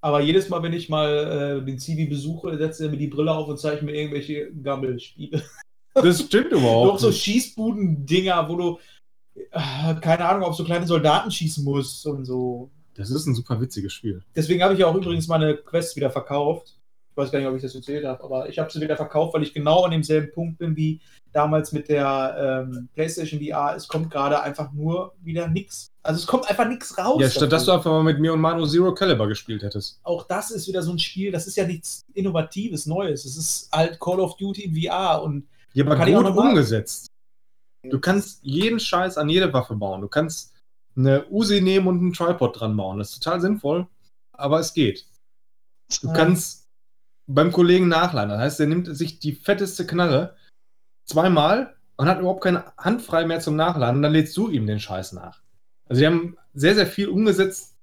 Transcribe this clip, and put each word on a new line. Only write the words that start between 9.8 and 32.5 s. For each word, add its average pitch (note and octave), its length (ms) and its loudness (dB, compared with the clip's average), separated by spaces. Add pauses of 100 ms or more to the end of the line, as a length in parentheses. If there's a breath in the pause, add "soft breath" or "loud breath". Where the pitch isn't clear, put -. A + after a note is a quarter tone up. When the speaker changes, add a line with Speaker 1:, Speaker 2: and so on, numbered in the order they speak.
Speaker 1:
keine E3 340 0
Ahnung, G3 140 2
auf E3 120 -2
so E3 80 -6
kleine E3+ 220 -2
Soldaten E3 460 2
schießen D#3 320 -4
musst C#3 420 -4
und C#3 200 -6
so. B2 440 -6 (240)
Speaker 2:
Das G2+ 160 -12
ist D3+ 160 -4
ein C#3 80 0
super A#2 260 -4
witziges G#2 320 -6
Spiel. F#2+ 320 -8 (120)
Speaker 1:
Deswegen D#3+ 280 0
habe G3 120 6
ich F#3 40 0
ja F#3 60 6
auch E3 100 4
übrigens F3 320 -2
meine D#3 300 2
Quest - 380 -4
wieder C#3 160 0
verkauft, C#3+ 680 -4 (420)
weiß C3+ 120 -2
gar C#3+ 80 0
nicht, C3+ 80 -2
ob C3 80 -2
ich C3 60 -6
das C3 140 -10
erzählt C#3+ 300 -8
habe, C3 180 -8
aber C3 260 -6
ich D3+ 80 -8
habe D#3 140 -4
sie D3+ 100 -6
wieder D3+ 160 -2
verkauft, D#3 360 -2
weil D#3 100 0
ich C#3+ 100 -8
genau D#3 300 4
an F3 80 0
demselben D#3 400 0
Punkt E3+ 260 -8
bin E3 180 -2
wie D#3 240 -2 (320 soft breath)
damals D3+ 400 0
mit D3+ 180 -6
der, C3+ 800 0
ähm, B2 280 -12
PlayStation D#3 440 -4
V D3 60 -8
R. D3 300 -2
Es - 120 -14
kommt D#3+ 220 -4
gerade C#3+ 320 0
einfach C#3+ 320 -8
nur D#3+ 480 -4
wieder E3 260 -6
nix. F#3 400 -4 (140)
Also D#3+ 200 -2
es - 60 -8
kommt B3+ 220 0
einfach A3 180 0
nix - 300 -8
raus G3 240 2
Speaker 2:
Ja, C3 80 6
statt C3+ 220 2
dass D#3+ 140 4
Speaker 1:
dafür. F#3 80 4 (100)
Speaker 2:
du E3 60 0
einfach - 20 4
mal D#3+ 120 4 (100)
mit C#3+ 60 0
mir D#3+ 140 2
und D#3+ 80 2
Manu E3 240 2
Zero F3 300 4
Calibur C#3 320 2
gespielt G#2 340 -6
hättest. G2+ 420 -8
Speaker 1:
Auch E3+ 240 -4
das G3+ 220 -4
ist F#3+ 180 -8
wieder F#3+ 140 -4
so E3 100 -2
ein F3 80 -4
Spiel, F#3+ 320 -4
das E3 140 -4
ist F#3+ 100 -10
ja F#3 120 0
nichts - 340 -8 (140)
Innovatives, F#3+ 720 -4